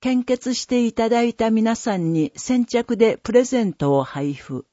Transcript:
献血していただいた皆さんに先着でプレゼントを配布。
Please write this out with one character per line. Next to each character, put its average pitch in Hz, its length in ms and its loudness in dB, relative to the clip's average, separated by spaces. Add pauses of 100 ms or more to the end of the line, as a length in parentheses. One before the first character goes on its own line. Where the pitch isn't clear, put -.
献 254 220 0
血 254 300 -2
し - 120 -6
て 247 200 0
い 226 80 -2
た 226 160 0
だ 240 140 2
い 233 100 0
た 226 160 0
皆 220 260 2
さ 220 200 -4
ん 165 180 -2
に 156 220 0
先 247 300 0
着 233 320 -2
で 220 200 4
プ - 140 -10
レ 247 120 6
ゼ 247 200 0
ン 185 100 -2
ト 139 240 2
を 135 60 2
配 143 300 -6
布。 131 400 -12